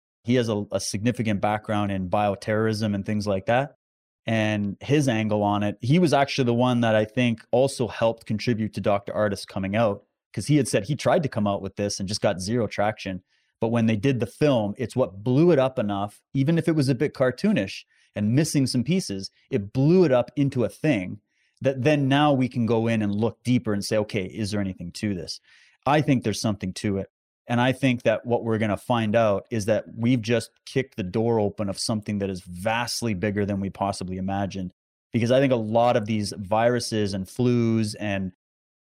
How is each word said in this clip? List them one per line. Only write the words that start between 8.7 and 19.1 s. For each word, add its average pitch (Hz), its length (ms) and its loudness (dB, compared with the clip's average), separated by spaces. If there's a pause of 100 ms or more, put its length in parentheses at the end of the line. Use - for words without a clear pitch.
to 104 80 -6
Doctor 101 320 -2
Ardis 101 320 -2
coming 95 300 -4
out, 107 280 0 (300)
'cause 101 140 -8
he 147 100 4
had 139 100 2
said 104 180 0
he 147 100 -4
tried 151 280 2
to 139 60 -2
come 107 160 -2
out 101 160 -2
with 95 140 -10
this 101 240 -4
and 95 100 -6
just 107 120 -6
got 98 200 0
zero 110 240 -2
traction. 98 560 -4 (380)
But 117 100 0
when 113 180 2
they 113 80 4
did 123 240 2
the 113 80 -2
film, 120 500 0
it's 113 180 -6
what 104 280 -2
blew 135 260 4
it 165 80 6
up 131 220 2
enough, 101 420 -4 (120)
even 143 260 2
if 160 80 -2
it 165 80 2
was 139 140 2
a 143 60 2
bit 139 200 -2
cartoonish 127 720 0 (280)
and 104 220 0
missing 147 320 2
some 120 160 0
pieces, 101 480 -4 (180)